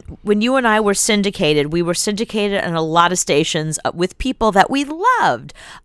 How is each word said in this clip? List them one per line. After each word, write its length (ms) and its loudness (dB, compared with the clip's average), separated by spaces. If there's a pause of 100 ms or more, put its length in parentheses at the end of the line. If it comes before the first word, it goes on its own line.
(220)
when 180 2
you 140 0
and 140 2
I 100 2
were 160 0
syndicated, 800 0
we 100 0
were 120 -2
syndicated 680 -4
on 140 -4
a 60 -2
lot 280 4
of 80 -2
stations, 640 0
uh, 80 0
with 260 -4
people 340 -2
that 180 4
we 140 0
loved. 680 0 (320)